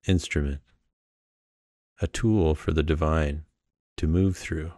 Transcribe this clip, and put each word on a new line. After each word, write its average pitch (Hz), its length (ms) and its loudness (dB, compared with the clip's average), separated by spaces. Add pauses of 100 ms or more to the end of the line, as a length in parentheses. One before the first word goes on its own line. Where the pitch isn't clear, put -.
instrument, 73 540 -2 (1400)
a 98 60 -2
tool 98 480 2
for - 160 -4
the 78 100 2
divine 78 640 0 (540)
to 80 100 -2
move 92 300 2
through. 82 400 -8